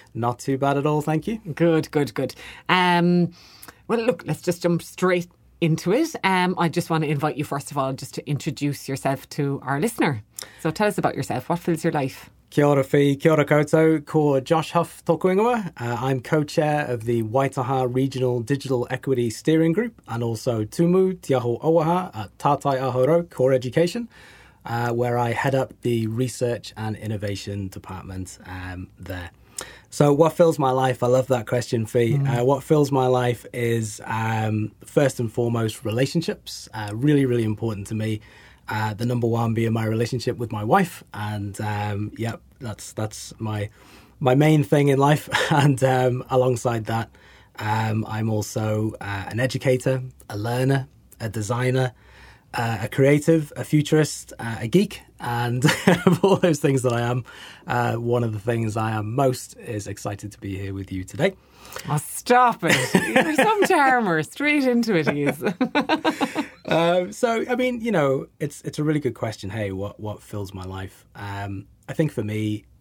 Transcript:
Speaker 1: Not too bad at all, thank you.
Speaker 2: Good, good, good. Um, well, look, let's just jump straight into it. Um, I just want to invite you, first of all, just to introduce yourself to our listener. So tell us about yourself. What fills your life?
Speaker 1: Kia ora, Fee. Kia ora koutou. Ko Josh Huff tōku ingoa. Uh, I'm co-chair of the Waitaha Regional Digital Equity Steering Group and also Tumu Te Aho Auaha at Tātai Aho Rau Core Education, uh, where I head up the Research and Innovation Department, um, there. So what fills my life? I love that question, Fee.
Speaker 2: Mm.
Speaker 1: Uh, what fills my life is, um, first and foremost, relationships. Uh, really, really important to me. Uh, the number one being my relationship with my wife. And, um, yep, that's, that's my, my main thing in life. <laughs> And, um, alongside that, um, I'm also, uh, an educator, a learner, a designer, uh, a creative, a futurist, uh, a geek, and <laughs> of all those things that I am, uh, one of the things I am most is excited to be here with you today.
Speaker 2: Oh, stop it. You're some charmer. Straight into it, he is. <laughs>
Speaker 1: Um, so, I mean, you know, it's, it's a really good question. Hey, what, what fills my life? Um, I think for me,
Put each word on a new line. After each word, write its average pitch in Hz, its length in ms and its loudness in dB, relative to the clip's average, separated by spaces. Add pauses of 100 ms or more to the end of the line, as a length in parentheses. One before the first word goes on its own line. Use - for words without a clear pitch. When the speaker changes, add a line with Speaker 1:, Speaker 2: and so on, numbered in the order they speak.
(120)
Speaker 1:
Not 120 260 -2
too 135 200 -2
bad 139 180 2
at 143 80 0
all, 151 160 0
thank 156 260 -2
you. 220 120 -4 (160)
Speaker 2:
Good, 160 360 2
good, 143 220 0
good. 135 220 -4 (340)
Um, 175 640 4 (560)
well, 226 120 0
look, 226 260 0
let's 151 160 -4
just 175 200 -2
jump 175 200 0
straight 180 460 0 (340)
into 165 320 2
it. 320 200 0 (100)
Um, 185 340 2
I 170 100 2
just 165 220 -2
want 160 140 0
to 147 60 0
invite 143 280 0
you, 147 60 -4
first - 260 -8
of 143 80 -6
all, 135 160 -2
just - 200 -12
to - 140 -8
introduce 143 580 -4
yourself 135 440 -4
to 139 340 -4
our 139 160 -2
listener. 165 420 0 (380)
So 160 100 -2
tell 208 180 2
us - 100 -4
about - 160 0
yourself. - 340 -4
What 170 120 -2
fills 165 240 -2
your 165 100 0
life? 139 340 -4 (220)
Speaker 1:
Kia 147 160 4
ora, 139 180 4
Fee. 143 320 4
Kia 160 160 4
ora 147 140 4
koutou. 156 580 4
Ko 147 360 2
Josh 160 320 0
Huff - 340 -2
tōku 175 280 2
ingoa. 220 460 0
Uh, 120 180 -2
I'm 131 220 0
co-chair 151 640 0
of 120 180 -4
the 117 180 0
Waitaha 131 680 0
Regional 127 480 0
Digital 131 500 -2
Equity 123 400 -2
Steering 160 420 2
Group 226 340 -4
and 120 160 -6
also 113 420 -2
Tumu 180 580 2
Te - 100 -2
Aho 120 280 0
Auaha 165 540 2
at 107 220 -12
Tātai 139 420 0
Aho 127 280 0
Rau 170 160 4
Core 135 320 2
Education, 165 540 0 (580)
uh, 120 240 -2
where 120 260 0
I 120 160 0
head 131 220 0
up 131 260 0
the 117 280 0
Research 120 680 -4
and 110 180 -6
Innovation 101 720 -6
Department, 92 760 -14
um, 92 440 -12 (100)
there. 90 320 -12 (580)
So 147 240 2
what 156 220 4
fills 165 240 2
my 135 120 0
life? 131 320 0
I 123 40 2
love 127 220 2
that 120 180 0
question, 117 400 -2
Fee. 120 320 0
Speaker 2:
Mm. 139 220 0
Speaker 1:
Uh, 120 40 0
what 135 180 2
fills 147 300 2
my 131 140 4
life 123 480 0
is, 117 500 -4
um, 110 680 -2 (120)
first 143 340 2
and 117 140 -4
foremost, 117 540 -2
relationships. 139 880 -4
Uh, 107 180 -8
really, 139 320 2
really 120 200 2
important 107 420 -4
to - 80 -8
me. 110 260 -4 (480)
Uh, 110 240 -2
the 107 140 -4
number 120 200 0
one 113 280 0
being 113 180 0
my 113 140 0
relationship 113 500 -2
with 120 160 -8
my 107 100 -4
wife. 170 400 2 (120)
And, 104 480 -6
um, 104 560 -4
yep, 110 240 -6 (180)
that's, - 320 -12
that's - 480 -8
my, 107 300 -4 (500)
my 127 140 4
main 151 280 6
thing 143 260 4
in 135 100 4
life. 147 320 4 (100)
<laughs> - 100 0
And, 143 320 6
um, 127 460 4
alongside 123 560 2
that, 113 240 -2 (500)
um, 110 480 -2
I'm 110 220 -4
also, 107 720 -2
uh, 101 280 -8
an 110 120 -4
educator, 131 600 0 (260)
a 107 80 -8
learner, 131 500 0 (320)
a 110 120 -6
designer, 123 640 -2 (580)
uh, 113 300 -2
a 113 60 -6
creative, 147 680 4
a 123 80 -8
futurist, - 800 0
uh, 117 180 -6
a - 80 -6
geek, 175 360 0 (180)
and 120 440 -2
<laughs> 175 420 4
of 175 180 4
all 196 100 6
those 165 240 2
things 135 240 2
that 123 100 2
I 117 100 0
am, 120 220 -2 (440)
uh, 120 260 0
one 120 300 0
of 117 80 -2
the 104 80 -6
things 113 360 -2
I 110 140 -2
am 107 240 -4
most 131 440 -2
is 107 280 -8
excited 101 460 -10
to - 80 -20
be 98 160 -8
here 98 180 -8
with 98 160 -10
you 95 140 -6
today. 170 300 -2 (540)
Speaker 2:
Oh, 151 100 0
stop 247 640 2
it. - 300 2
You're 262 420 2
some 415 300 4
charmer. 247 580 4
Straight 294 400 0
into 233 320 2
it, 151 140 2
he 147 140 -2
is. 135 200 -2
<laughs> 294 1000 -2 (220)
Speaker 1:
Um, 175 440 2
so, 226 380 -2
I 247 80 -2
mean, 247 240 -2
you 226 100 -4
know, 147 380 2 (100)
it's, - 240 -8
it's - 160 -8
a 151 60 -2
really 151 160 0
good 123 140 -2
question. 107 360 -8
Hey, 104 220 -6
what, 95 260 -8
what 104 240 -10
fills 98 320 -12
my 95 80 -12
life? 95 420 -12 (120)
Um, 101 500 -10 (220)
I 139 60 -8
think 156 180 0
for 120 100 -4
me, 107 420 -4 (160)